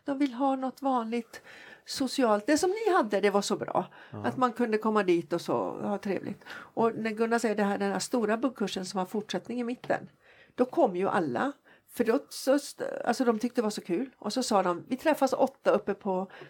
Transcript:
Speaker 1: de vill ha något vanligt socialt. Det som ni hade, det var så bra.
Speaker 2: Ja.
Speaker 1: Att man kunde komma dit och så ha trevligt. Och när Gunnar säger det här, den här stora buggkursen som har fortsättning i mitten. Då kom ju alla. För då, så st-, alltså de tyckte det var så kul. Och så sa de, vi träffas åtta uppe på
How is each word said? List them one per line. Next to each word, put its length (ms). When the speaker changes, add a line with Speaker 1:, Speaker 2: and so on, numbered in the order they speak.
Speaker 1:
de 140
vill 160
ha 220
något 260
vanligt 600
socialt. 600
Det 100
som 120
ni 240
hade, 280
det 80
var 120
så 160
bra. 280
Speaker 2:
Ja. 140
Speaker 1:
Att 120
man 160
kunde 240
komma 260
dit 300
och 80
så 400
ha 160
trevligt. 520
Och 460
när 160
Gunnar 280
säger 160
det 80
här, 140
den 140
här 80
stora 380
buggkursen 480
som 120
har 80
fortsättning 540
i 40
mitten. 460
Då 100
kom 300
ju 140
alla. 420
För 140
då, 160
så 260
st-, 280
alltså 200
de 140
tyckte 220
det 20
var 60
så 120
kul. 360
Och 160
så 100
sa 200
de, 240
vi 100
träffas 360
åtta 380
uppe 220
på 380